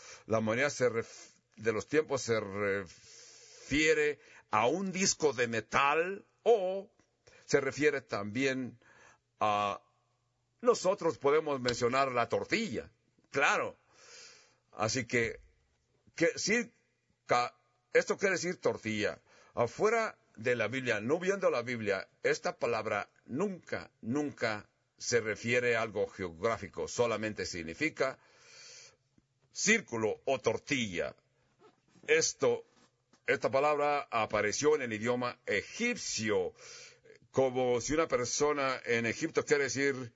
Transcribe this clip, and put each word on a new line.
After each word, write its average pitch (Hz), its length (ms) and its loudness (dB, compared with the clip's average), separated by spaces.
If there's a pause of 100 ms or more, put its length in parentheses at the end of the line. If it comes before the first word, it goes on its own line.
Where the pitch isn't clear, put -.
(240)
la 110 160 0
moneda 117 300 2
se 123 180 0
ref-, - 460 -6 (220)
de 110 160 0
los 107 160 -2
tiempos 147 340 0
se 113 180 0
refiere 104 1800 -2 (320)
a 107 160 4
un 185 260 0
disco 160 420 2
de 120 120 0
metal 143 760 0 (180)
o 196 460 2 (560)
se 143 160 4
refiere 135 400 2
también 120 800 -4 (600)
a, 104 380 0 (840)
nosotros 185 560 2
podemos 147 420 2
mencionar 123 520 2
la 117 160 0
tortilla, 147 600 -2 (400)
claro. 139 480 0 (920)
Así 117 340 -2
que, 117 340 -2 (760)
que 165 220 2
sí, 226 360 -2 (540)
ca-, 123 280 0 (380)
esto 175 260 2
quiere 190 180 2
decir 165 240 -4
tortilla. 107 600 -2 (340)
Afuera 208 640 0 (200)
de 123 200 0
la 107 120 0
Biblia, 120 320 -2
no 131 180 0
viendo 185 320 0
la 127 120 0
Biblia, 110 460 -4 (140)
esta 160 340 -2
palabra 110 520 -2 (180)
nunca, 147 640 -6 (100)
nunca 117 680 -4 (300)
se 120 220 0
refiere 117 560 0
a 110 60 0
algo 101 260 -2
geográfico, 90 800 -4
solamente 107 600 -2
significa 131 720 -4 (1300)
círculo 113 760 0
o 135 120 0
tortilla. 104 760 -2 (920)
Esto, 143 580 0 (600)
esta 139 240 0
palabra 143 600 0
apareció 110 640 2
en 143 60 -4
el 117 100 -4
idioma 123 540 -2
egipcio, 104 1040 -2 (800)
como 127 480 2
si 131 140 -4
una 123 140 2
persona 135 760 0
en 117 220 2
Egipto 147 380 -2
quiere 143 200 2
decir 127 520 -2